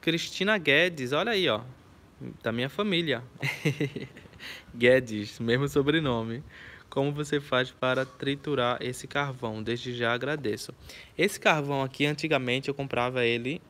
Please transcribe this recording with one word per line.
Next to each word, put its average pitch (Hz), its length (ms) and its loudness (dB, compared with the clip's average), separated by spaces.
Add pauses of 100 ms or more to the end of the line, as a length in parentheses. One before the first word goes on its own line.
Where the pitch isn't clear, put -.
Cristina 190 580 0
Guedes, 147 540 2
olha 190 200 0
aí, 190 160 2
ó, 107 120 2 (800)
da 113 80 -2
minha 123 180 -2
família. 165 540 0 (720)
<laughs> - 800 -14
Guedes, 120 640 4
mesmo 123 300 2
sobrenome. 139 760 2 (480)
Como 139 220 0
você 147 280 -2
faz 127 300 0
para 127 340 0
triturar 135 760 0
esse 127 260 -6
carvão? 127 560 -4
Desde 120 320 -4
já 120 180 2
agradeço. 123 600 -2 (420)
Esse 190 240 0
carvão 143 420 4
aqui, 131 220 0
antigamente 139 640 0
eu 139 60 -2
comprava 127 500 0
ele 120 460 0